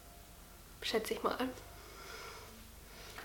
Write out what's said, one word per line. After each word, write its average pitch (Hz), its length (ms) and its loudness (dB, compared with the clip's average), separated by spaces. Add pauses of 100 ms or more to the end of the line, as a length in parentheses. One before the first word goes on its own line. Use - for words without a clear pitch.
(800)
schätze - 320 6
ich - 100 4
mal. - 140 8 (1900)